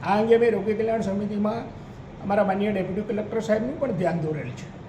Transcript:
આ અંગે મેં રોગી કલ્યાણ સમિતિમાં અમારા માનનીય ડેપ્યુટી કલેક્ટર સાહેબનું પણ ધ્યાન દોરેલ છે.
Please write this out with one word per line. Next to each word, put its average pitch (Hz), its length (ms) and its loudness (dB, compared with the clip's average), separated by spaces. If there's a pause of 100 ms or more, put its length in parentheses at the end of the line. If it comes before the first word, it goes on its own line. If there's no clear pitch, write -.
આ 196 140 4
અંગે 226 180 6
મેં 233 140 6
રોગી 202 240 0
કલ્યાણ 220 260 0
સમિતિમાં 208 600 -2 (640)
અમારા 202 220 2
માનનીય 202 280 2
ડેપ્યુટી 190 300 -2
કલેક્ટર 220 380 -2
સાહેબનું 233 400 0
પણ 262 120 0
ધ્યાન 170 280 0
દોરેલ 147 300 -4
છે. - 280 -14 (100)